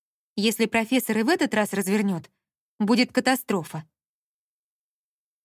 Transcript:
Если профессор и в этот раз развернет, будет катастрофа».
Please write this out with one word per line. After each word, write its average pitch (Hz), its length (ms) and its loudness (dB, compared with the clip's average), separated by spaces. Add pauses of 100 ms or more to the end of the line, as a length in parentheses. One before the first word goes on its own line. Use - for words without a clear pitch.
(360)
Если 220 320 0
профессор 226 500 0
и 226 60 0
в 233 60 2
этот 330 240 0
раз 208 200 0
развернет, 196 560 -2 (480)
будет 233 340 2
катастрофа». 202 720 -2 (1600)